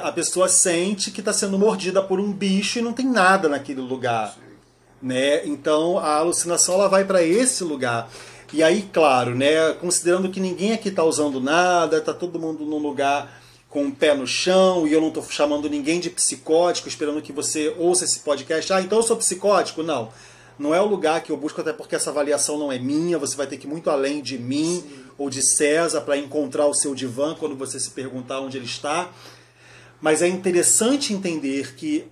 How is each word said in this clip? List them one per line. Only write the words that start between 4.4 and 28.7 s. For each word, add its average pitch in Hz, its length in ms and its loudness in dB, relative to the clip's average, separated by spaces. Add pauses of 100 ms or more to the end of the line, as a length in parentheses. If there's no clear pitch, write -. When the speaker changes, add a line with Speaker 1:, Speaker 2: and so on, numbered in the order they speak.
Speaker 1:
Né? 131 440 0
Então, 156 520 0
a 151 180 0
alucinação, 170 580 0
ela 196 140 4
vai 190 160 4
pra 185 180 2
esse 190 420 2
lugar. 127 440 -2 (440)
E 151 100 2
aí, 190 300 4
claro, 127 420 4
né, 151 460 4
considerando 180 500 0
que 190 80 -8
ninguém 185 340 -2
aqui 214 180 -4
tá 190 120 0
usando 147 380 2
nada, 160 600 2
tá 156 140 -4
todo 170 240 -8
mundo 160 260 -6
num 151 140 -4
lugar 139 600 -2 (280)
com 143 180 -2
o 139 40 -2
pé 151 240 2
no 131 120 -2
chão, 185 600 4
e 151 60 2
eu 160 80 4
não 156 100 0
tô 151 120 -6
chamando 147 460 -2
ninguém 147 300 -2
de 170 120 -6
psicótico, 165 760 0
esperando 147 340 -4
que 147 120 -14
você 151 440 -2
ouça 175 280 2
esse - 160 -2
podcast. 151 520 -2
"Ah, 190 80 4
então 190 180 0
eu 226 40 4
sou 226 140 2
psicótico?" 185 680 0
Não. 139 280 -4 (460)
Não 147 160 -2
é 175 80 4
o 208 60 2
lugar 165 360 0
que 160 100 -8
eu 147 40 0
busco, 139 240 -6
até 156 120 -4
porque - 240 -6
essa 151 140 -4
avaliação 143 460 -2
não 147 140 -4
é 127 80 -4
minha, 156 400 0
você 135 180 -4
vai 139 120 -4
ter 139 80 -10
que 131 100 -16
ir 139 40 -8
muito 165 200 -4
além 143 320 0
de 127 160 -8
mim 151 480 -2
Speaker 2:
Sim. - 180 -20 (140)
Speaker 1:
ou 143 100 -4
de 131 140 -4
César 156 600 2
pra 143 140 0
encontrar 147 500 0
o 143 80 2
seu 143 200 -2
divã 131 400 -4
quando 151 220 -6
você 131 240 -8
se 117 100 -6
perguntar 127 500 -8
onde 135 160 -8
ele 123 100 -8
está. 160 440 -4 (920)